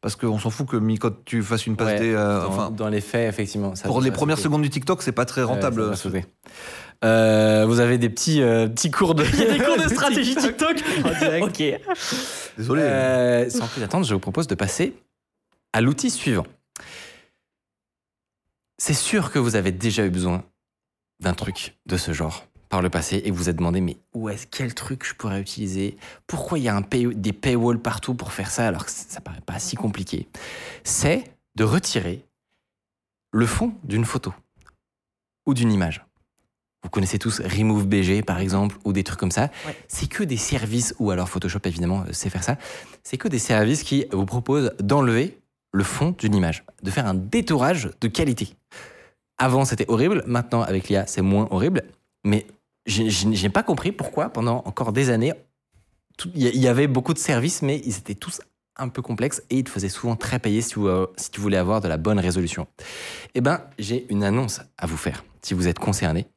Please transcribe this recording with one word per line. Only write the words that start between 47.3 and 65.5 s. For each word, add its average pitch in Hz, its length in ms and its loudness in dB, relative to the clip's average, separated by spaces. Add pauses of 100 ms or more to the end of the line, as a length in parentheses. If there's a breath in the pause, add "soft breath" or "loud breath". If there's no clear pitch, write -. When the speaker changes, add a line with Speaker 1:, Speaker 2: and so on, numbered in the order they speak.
Speaker 2:
de 117 80 0
qualité. 117 480 -2 (840 loud breath)
Avant, 135 280 4
c'était 120 240 0
horrible. 143 380 4
Maintenant, 120 340 0
avec 95 280 -2
l'I 101 80 2
A, 98 100 0
c'est - 140 -4
moins 98 300 4
horrible. 131 320 2 (400)
Mais 104 220 2 (400)
j'ai, 110 240 2
j'ai, 101 240 2
j'ai 98 160 0
pas 208 140 2
compris 175 280 0
pourquoi, - 380 -4
pendant 120 360 -2
encore 113 280 -4
des 131 160 2
années, 123 240 2 (840)
tout, - 180 -10
il 143 80 2
y, 123 60 6
il 127 120 2
y 127 60 6
avait 127 200 4
beaucoup 131 260 0
de - 60 -2
services, 143 440 0
mais 143 220 0
ils 247 120 -4
étaient - 180 -8
tous - 240 -12 (380)
un 131 100 -6
peu 123 140 -8
complexes 127 480 -2
et 127 80 2
ils 131 60 2
te 123 60 -6
faisaient 98 200 -4
souvent 113 260 -4
très 120 240 -2
payer 107 220 2
si 113 80 -4
tu, - 160 -6
euh, 92 200 4 (120)
si - 140 -10
tu 98 100 -10
voulais 101 160 2
avoir 95 240 2
de 95 80 -2
la 80 80 0
bonne 101 220 2
résolution. 90 480 -2 (680 loud breath)
Eh 123 80 0
ben, 147 200 2 (160)
j'ai 120 320 -4
une 101 140 0
annonce 110 380 0 (160)
à - 80 -8
vous 80 120 -4
faire, - 280 -6 (160)
si - 120 -4